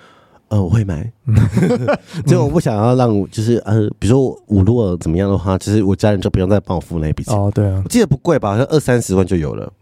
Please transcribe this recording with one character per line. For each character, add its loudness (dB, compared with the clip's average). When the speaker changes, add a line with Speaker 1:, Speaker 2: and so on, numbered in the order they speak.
Speaker 1:
呃， 0
我 0
会 0
买。 -6
Speaker 2:
嗯。 2
Speaker 1:
<laughs> -4
就 2
我 0
不 0
想 0
要 2
让 2
我， -2
就 -6
是， 2
呃， 0
比 -2
如 4
说 4
我， -4
我 4
如 2
果 0
怎 -4
么 0
样 0
的 0
话， -2
就 -4
是 2
我 0
家 0
人 0
就 -2
不 0
用 0
再 4
帮 -4
我 -4
付 -8
那 -2
笔 -10
钱。 -2
Speaker 2:
哦， 0
对 0
啊。 -2
Speaker 1:
我 -8
记 0
得 2
不 0
贵 0
吧， -2
好 0
像 2
二 2
三 0
十 -4
万 4
就 -2
有 -2
了。 -10